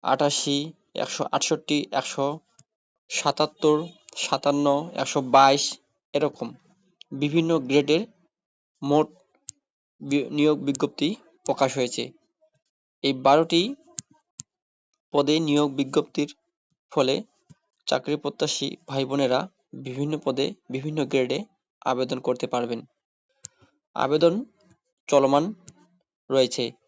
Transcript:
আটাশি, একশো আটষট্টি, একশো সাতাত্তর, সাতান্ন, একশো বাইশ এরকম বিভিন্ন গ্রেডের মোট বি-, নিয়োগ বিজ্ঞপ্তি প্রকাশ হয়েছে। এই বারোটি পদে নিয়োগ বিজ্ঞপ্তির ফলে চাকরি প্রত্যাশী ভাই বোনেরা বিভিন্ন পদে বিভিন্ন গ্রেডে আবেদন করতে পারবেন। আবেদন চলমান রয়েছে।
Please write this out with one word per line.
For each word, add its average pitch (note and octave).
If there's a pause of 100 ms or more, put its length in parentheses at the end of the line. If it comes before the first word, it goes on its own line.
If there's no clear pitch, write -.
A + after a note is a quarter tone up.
আটাশি, C#3+ (380)
একশো -
আটষট্টি, D3+ (140)
একশো C#3 (840)
সাতাত্তর, - (380)
সাতান্ন, C#3+ (300)
একশো C3+
বাইশ C3+ (500)
এরকম C#3+ (640)
বিভিন্ন D3
গ্রেডের C#3 (800)
মোট C#3+ (960)
বি-, C#3
নিয়োগ D3
বিজ্ঞপ্তি C#3+ (340)
প্রকাশ C3+
হয়েছে। B2 (1000)
এই C#3
বারোটি D3+ (1500)
পদে C#3+
নিয়োগ D3
বিজ্ঞপ্তির C#3+ (600)
ফলে C3+ (720)
চাকরি C3
প্রত্যাশী D3 (200)
ভাই C3+
বোনেরা C3+ (340)
বিভিন্ন C3+
পদে C3+ (240)
বিভিন্ন C#3+
গ্রেডে C3 (420)
আবেদন B2+
করতে B2
পারবেন। A#2+ (1160)
আবেদন D#3 (760)
চলমান C#3 (880)
রয়েছে। C3 (220)